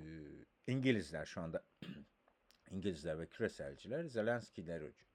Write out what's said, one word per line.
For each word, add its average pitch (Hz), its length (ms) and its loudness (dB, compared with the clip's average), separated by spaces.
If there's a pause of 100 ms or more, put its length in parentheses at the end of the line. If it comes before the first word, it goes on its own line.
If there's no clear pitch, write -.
(680)
İngilizler 113 580 4
şu - 160 -6
anda, 82 240 -2 (520)
<clears throat> - 540 -20
İngilizler 85 480 0
ve 82 80 -2
küreselciler 98 760 -2
Zelenski'leri 107 880 0 (220)